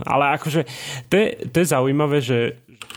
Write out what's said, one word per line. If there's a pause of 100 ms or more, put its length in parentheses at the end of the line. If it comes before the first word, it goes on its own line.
ale
akože, (400)
to
je, (180)
to
je
zaujímavé,
že (380)